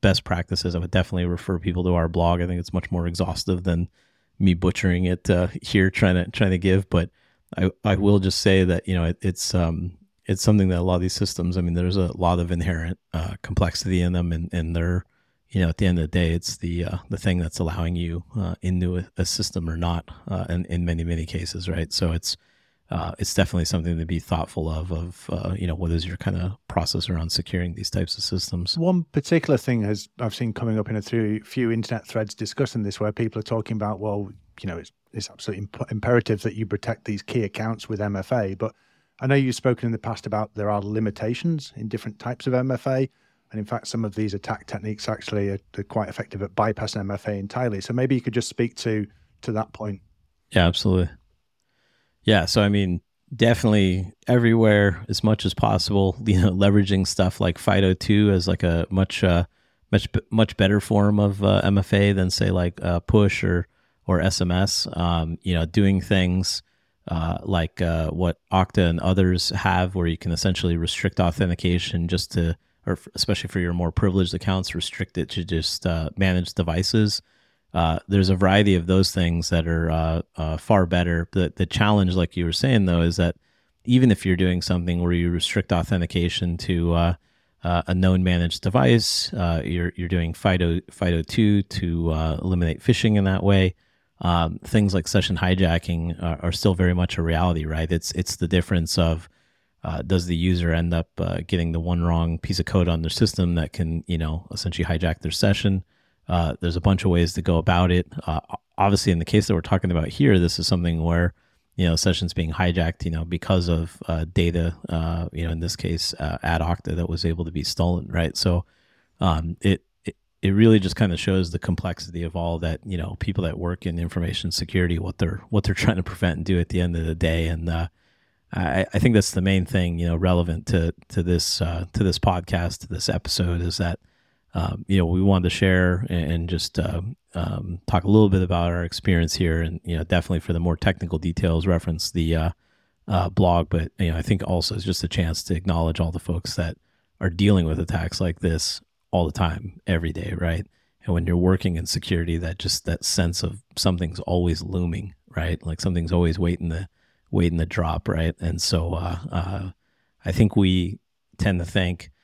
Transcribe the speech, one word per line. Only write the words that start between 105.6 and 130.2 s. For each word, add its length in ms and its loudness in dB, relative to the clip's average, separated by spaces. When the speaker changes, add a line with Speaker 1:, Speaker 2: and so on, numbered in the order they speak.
Speaker 1:
Uh, 320 2
there's 140 -2
a 60 -2
bunch 240 2
of 80 4
ways 220 4
to 60 -4
go 160 2
about 360 4
it. 160 2
Uh, 140 -4
o-, 60 -10
obviously, 340 2
in 80 2
the 40 -4
case 220 2
that 80 0
we're 60 2
talking 320 0
about 160 0
here, 320 4
this 180 2
is 80 -4
something 380 0
where, 300 2
you 100 2
know, 80 4
sessions 400 0
being 160 -2
hijacked, 540 0
you 80 -2
know, 120 -4
because 440 0
of, 400 -2
uh, 160 -2
data, 400 2
uh, 440 -4
you 120 -6
know, 80 -2
in 80 -4
this 160 -4
case, 380 -4
uh, 280 -6
at 180 0
Okta 360 -2
that 120 -2
was 160 -4
able 200 0
to 80 -8
be 100 -6
stolen, 460 0
right? 280 -2
So, 280 0
um, 400 0
it, 240 0
it, 120 -10
it 80 2
really 300 8
just 160 -4
kinda 200 2
shows 360 0
the 80 -4
complexity 640 -4
of 100 -8
all 240 -2
that, 260 -4
you 140 -6
know, 220 -6
people 240 -2
that 120 -2
work 300 -4
in 100 -4
information 540 -2
security, 480 0
what 200 -6
they're, 320 -2
what 120 2
they're 120 0
<laughs> 20 -2
trying 180 2
to 80 -2
prevent 360 -2
and 60 -6
do 140 2
at 120 0
the 100 0
end 160 0
of 100 -2
the 80 -2
day. 320 0
And, 220 -2
uh, 180 -2
I, 400 0
I 60 0
think 160 4
that's 180 4
the 100 0
main 220 4
thing, 360 0
you 60 0
know, 100 2
relevant 500 2